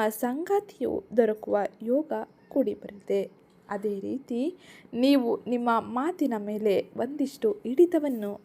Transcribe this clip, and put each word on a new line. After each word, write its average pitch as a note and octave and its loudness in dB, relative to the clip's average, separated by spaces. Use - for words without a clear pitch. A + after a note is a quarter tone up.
ಸಂಗಾತಿಯು C#4 -2
ದೊರಕುವ G#3+ 2
ಯೋಗ C4 0
ಕೂಡಿಬರಲಿದೆ. G3+ -2
ಅದೇ G3+ -4
ರೀತಿ A#3 -4
ನೀವು B3+ 4
ನಿಮ್ಮ A#3+ 0
ಮಾತಿನ C4+ 0
ಮೇಲೆ G#3 0
ಒಂದಿಷ್ಟು C4 -2
ಹಿಡಿತವನ್ನು C#4 2